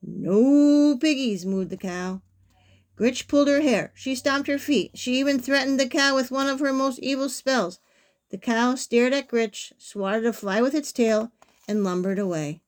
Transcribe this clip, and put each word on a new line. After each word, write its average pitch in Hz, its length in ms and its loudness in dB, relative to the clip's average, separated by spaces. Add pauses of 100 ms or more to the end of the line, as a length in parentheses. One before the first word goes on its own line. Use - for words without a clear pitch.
No 285 920 4
piggies, 247 500 -2
mooed 190 240 -4
the 190 60 -8
cow. 185 460 -6 (720)
Gritch 247 320 -2
pulled 285 200 4
her 285 120 4
hair. 233 340 0
She 262 200 -6
stomped 277 340 -2
her 285 100 0
feet. 277 360 0
She 254 240 -2
even 277 200 2
threatened 269 400 0
the 269 100 2
cow 277 260 2
with 254 160 0
one 269 180 -2
of 269 120 -2
her 285 120 0
most 269 280 -2
evil 269 280 -2
spells. 233 500 -2 (520)
The 190 80 -12
cow 240 360 0
stared 247 380 2
at 269 160 -4
Gritch, 226 500 -4
swatted 208 480 -4
a 233 60 0
fly 202 280 -2
with 262 140 2
its 294 180 -4
tail, 220 400 0 (360)
and 208 160 0
lumbered 185 340 -2
away. 165 500 -4